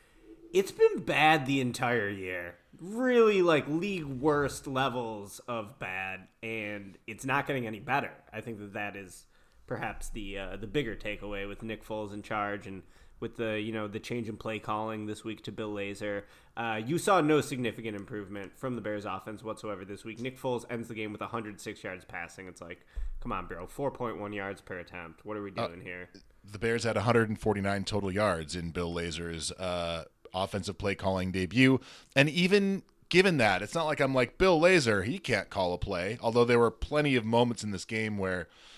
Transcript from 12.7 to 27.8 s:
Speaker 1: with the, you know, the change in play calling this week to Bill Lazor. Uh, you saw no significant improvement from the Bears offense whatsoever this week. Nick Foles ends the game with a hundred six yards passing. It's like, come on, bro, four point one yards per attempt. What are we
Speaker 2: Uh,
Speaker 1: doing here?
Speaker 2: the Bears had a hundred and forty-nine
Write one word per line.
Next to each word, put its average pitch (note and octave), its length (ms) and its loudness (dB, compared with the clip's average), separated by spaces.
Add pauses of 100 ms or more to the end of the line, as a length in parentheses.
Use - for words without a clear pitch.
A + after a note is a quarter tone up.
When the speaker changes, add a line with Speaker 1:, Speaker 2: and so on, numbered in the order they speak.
Speaker 1:
with A2+ 160 -8
the, A2 240 -2
you G#2+ 140 -4
know, G#2+ 160 -4
the G#2 100 -6
change A#2+ 300 -6
in G#2+ 80 -8
play A2 220 -6
calling G#2+ 460 -4
this G#2+ 200 -8
week G#2+ 180 -10
to A2+ 80 -10
Bill G#2 220 -6
Lazor. G2+ 500 -6 (320)
Uh, A2+ 300 -4
you D#3 120 0
saw F#3 220 4
no D3+ 220 6
significant A2+ 560 -4
improvement G2 600 -10
from B2+ 180 -6
the A2+ 60 -6
Bears G#2 220 -4
offense G2 400 -8
whatsoever G#2 400 -8
this G2 220 -12
week. A2 160 -10
Nick C3 180 -8
Foles B2 300 -2
ends A#2 180 -6
the A#2+ 60 -10
game G#2+ 180 -6
with G#2 100 -8
a G2+ 60 -6
hundred G#2+ 320 -8
six - 240 -12
yards F#2 220 -10
passing. F2+ 420 -12
It's F2 140 -16
like, F2 240 -14 (340)
come A#2 140 -6
on, F#2 140 -6
bro, F2+ 200 -10
four C#3 240 -4
point A#2 280 -6
one G#2 120 -6
yards G2 300 -6
per F#2 180 -10
attempt. E2+ 460 -14
What G#2+ 100 -8
are G#2 80 -6
we G2 80 -8
Speaker 2:
Uh, G2 160 -4
Speaker 1:
doing F2 140 -12
here? F2+ 260 -12 (420)
Speaker 2:
the A2 100 -12
Bears A#2 260 0
had A2 100 2
a G#2 60 2
hundred A#2 260 6
and G#2+ 100 -2
forty-nine G2+ 460 0